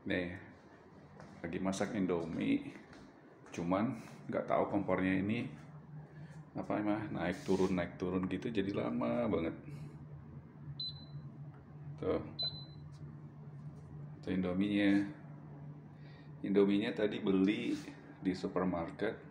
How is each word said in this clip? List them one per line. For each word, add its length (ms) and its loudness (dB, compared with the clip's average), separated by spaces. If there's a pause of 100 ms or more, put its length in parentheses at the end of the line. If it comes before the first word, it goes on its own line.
Nih, 320 0 (1040)
lagi 240 -4
masak 320 0
Indomie. 640 2 (960)
Cuman 400 2 (320)
nggak 240 0
tahu 160 4
kompornya 560 2
ini 240 0 (1120)
apa 180 -2
emang 380 0
naik 320 0
turun, 260 6
naik 220 0
turun 320 0
gitu, 240 0
jadi 240 2
lama 560 2
banget. 240 2 (2500)
Tuh. 180 2 (2000)
Tuh 140 -2
Indominya. 720 6 (1400)
Indominya 480 6
tadi 320 2
beli 560 6 (400)
di 160 2
supermarket. 800 0 (160)